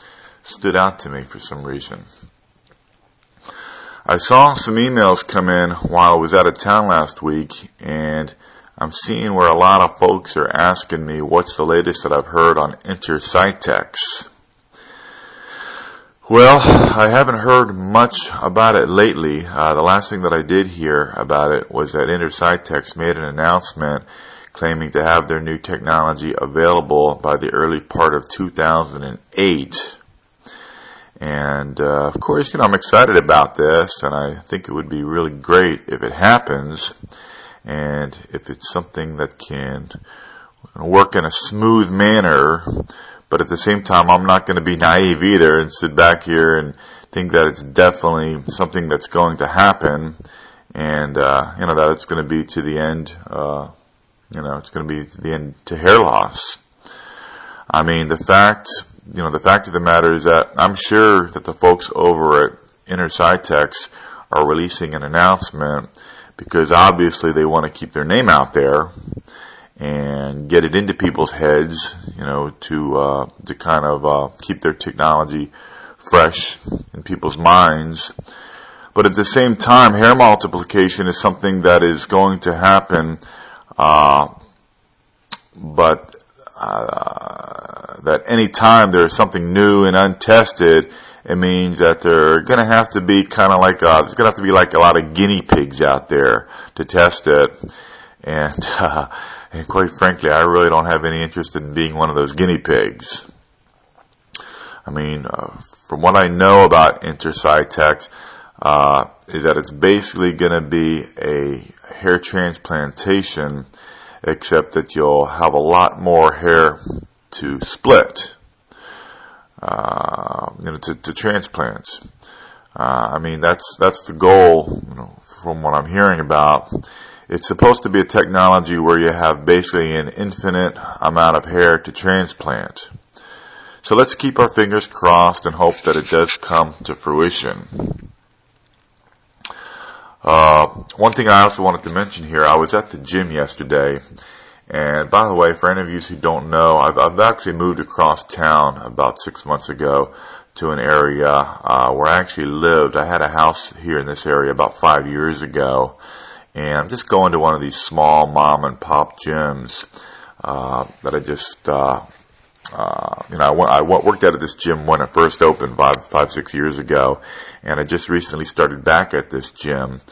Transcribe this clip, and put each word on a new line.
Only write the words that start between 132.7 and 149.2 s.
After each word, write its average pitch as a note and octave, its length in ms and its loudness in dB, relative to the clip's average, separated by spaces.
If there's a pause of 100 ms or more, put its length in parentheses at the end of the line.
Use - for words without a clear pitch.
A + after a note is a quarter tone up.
So G#2+ 140 -2
let's B2+ 200 4
keep C3 240 -4
our A#2 140 4
fingers G#2 340 0
crossed F2 580 2
and E2 100 -6
hope E2+ 260 0
that D#2 140 0
it D#2 140 -6
does E2 220 2
come E2 420 -2 (120)
to D2 100 -10
fruition. - 1080 -6 (2250)
Uh, D#2 640 4 (140)
one A2 160 2
thing A2 160 -2
I G2+ 140 6
also G2+ 200 0
wanted F2+ 200 -2
to E2+ 100 -12
mention F#2 340 -8
here, D#2 180 0
I D#2 120 4
was D#2+ 160 -2
at G#2+ 160 -2
the E2 80 -18
gym E2 340 -6
yesterday, C#2+ 680 -4 (640)
and D2+ 420 -6
by G#2 180 2
the G2 60 -2
way, E2+ 200 2
for F2+ 180 -2
any F#2+ 80 -4
of F2 100 -8
you F2 120 -8
who D#2+ 160 -14
don't D#2+ 320 -4
know, D#2+ 280 2
I've, D2 200 0
I've E2+ 240 0
actually A2 320 -2
moved F2 260 -4
across D#2 460 -2
town D2+ 600 -2
about B1 320 -4
six - 280 -14